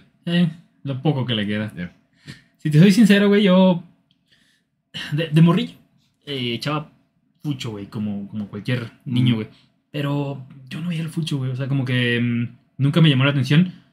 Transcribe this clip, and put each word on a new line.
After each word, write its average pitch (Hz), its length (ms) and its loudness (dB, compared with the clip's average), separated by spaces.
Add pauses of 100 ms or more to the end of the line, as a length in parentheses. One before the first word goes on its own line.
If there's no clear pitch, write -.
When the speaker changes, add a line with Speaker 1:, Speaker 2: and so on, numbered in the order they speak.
(260)
Speaker 1:
Eh, 175 260 0 (320)
lo 135 180 -8
poco 131 240 -2
que 117 100 -4
le 101 120 -4
queda. 104 300 -6
Speaker 2:
Ya. 87 160 -12 (680)
Speaker 1:
Si 156 100 -6
te 147 100 4
soy 196 120 8
sincero, 202 380 6
güey, 202 140 4
yo 185 400 4 (1300)
de, 160 160 -4
de 156 120 4
morrillo, 190 340 2 (500)
eh, 127 280 -6
echaba 147 380 -6 (500)
fucho, 131 300 -8
güey, 101 160 -12
como, 101 400 -8
como 107 220 -10
cualquier 117 420 -8 (140)
niño, 127 280 0
Speaker 2:
Mm. - 40 0
Speaker 1:
güey. 107 100 -8 (440)
Pero 143 540 -6 (240)
yo 160 120 -12
no 175 80 -6
veía 165 120 -4
el 165 80 -6
fucho, 156 280 -6
güey, 131 140 -4
o 127 40 -6
sea, 131 140 -6
como 135 160 -2
que, 123 360 0
mm, 120 360 -4 (260)
nunca 143 160 2
me 160 100 6
llamó 131 140 4
la 143 80 2
atención. 147 420 2 (200)